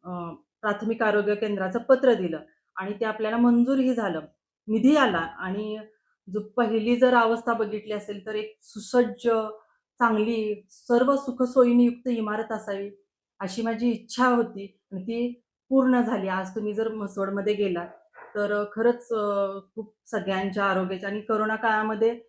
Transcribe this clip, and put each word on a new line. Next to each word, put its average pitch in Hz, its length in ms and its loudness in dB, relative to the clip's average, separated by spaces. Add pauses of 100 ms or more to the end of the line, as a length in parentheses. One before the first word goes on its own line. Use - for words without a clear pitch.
अ, 175 60 -14 (520)
प्राथमिक 214 420 -2
आरोग्य 208 320 2
केंद्राचं 202 440 -2
पत्र 254 340 4
दिलं 180 260 -2 (360)
आणि 190 180 -6
ते 202 120 -4
आपल्याला 220 320 -2
मंजूरही 247 560 4
झालं, 196 260 -2 (480)
निधी 226 280 4
आला 240 220 4
आणि 196 640 -6 (540)
जो 208 60 -2
पहिली 226 560 0
जर 247 180 6
अवस्था 233 400 2
बघितली 214 400 -4
असेल 202 320 -10
तर 214 100 -8
एक 214 260 -8
सुसज्ज, 233 680 -2 (720)
चांगली, 214 680 0
सर्व 247 460 2
सुखसोयींनी 247 680 4
युक्त 240 220 -2
इमारत 220 440 -4
असावी 202 400 -8 (480)
अशी 196 220 -6
माझी 226 300 0
इच्छा 247 360 -2
होती 226 520 -2 (120)
आणि 185 120 -8
ती 240 380 -4 (280)
पूर्ण 254 320 4
झाली. 214 260 -2
आज 190 280 -4
तुम्ही 214 180 -4
जर 220 200 -2
म्हसवडमध्ये 196 600 -4
गेलात 180 340 -2 (480)
तर, 208 160 0
अ, 208 120 0 (100)
खरंच, 240 400 0
अ, 202 460 -2 (160)
खूप 214 200 -12 (100)
सगळ्यांच्या 196 600 -2
आरोग्याच्या 190 440 -2
आणि 208 120 -6
करोना 214 340 -2
काळामध्ये 220 720 0